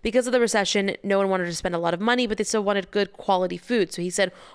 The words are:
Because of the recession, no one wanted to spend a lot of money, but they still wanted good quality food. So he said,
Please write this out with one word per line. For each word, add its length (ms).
Because 240
of 80
the 60
recession, 600
no 140
one 140
wanted 160
to 80
spend 200
a 40
lot 160
of 60
money, 260
but 100
they 80
still 180
wanted 280
good 240
quality 420
food. 360
So 100
he 80
said, 200